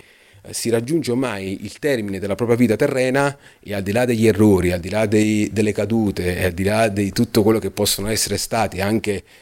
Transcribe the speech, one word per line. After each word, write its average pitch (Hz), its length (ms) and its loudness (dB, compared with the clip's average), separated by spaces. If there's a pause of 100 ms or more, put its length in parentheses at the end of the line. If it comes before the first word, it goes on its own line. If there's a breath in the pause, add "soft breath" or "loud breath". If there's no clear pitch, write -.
(420 loud breath)
eh, 95 120 -18
si - 160 -4
raggiunge 123 420 0
ormai 104 540 -4
il - 140 -14
termine 107 400 -2
della 98 160 -4
propria 117 220 0
vita 113 180 4
terrena 131 640 0 (220 loud breath)
e - 140 -12
al 98 100 -4
di 98 80 -4
là 123 140 2
degli 113 200 2
errori, 98 460 6
al 87 80 -2
di 90 100 -10
là 107 160 0
dei, 107 460 2
delle 104 220 0
cadute 101 640 -2
e 92 80 -2
al 90 80 0
di 90 100 -4
là 110 240 2
di 98 240 -2
tutto 117 320 2
quello 110 160 4
che 95 120 -6
possono 101 360 -2
essere 101 300 -2
stati 101 420 -4
anche, 101 440 -2 (180 soft breath)